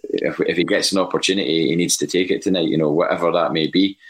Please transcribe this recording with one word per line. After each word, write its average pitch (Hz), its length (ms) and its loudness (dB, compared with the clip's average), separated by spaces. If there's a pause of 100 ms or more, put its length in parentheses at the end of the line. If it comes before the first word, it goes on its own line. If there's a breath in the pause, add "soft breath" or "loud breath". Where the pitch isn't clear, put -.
if, - 360 -4
if 82 160 -2
he 85 80 2
gets 95 280 0
an 95 60 2
opportunity, 82 720 0
he 76 80 0
needs 85 220 0
to 78 80 -4
take 90 240 0
it - 100 -2
tonight, 90 280 0
you 80 100 0
know, 78 120 2
whatever 85 420 0
that 82 200 0
may 80 140 0
be. 95 320 0 (120)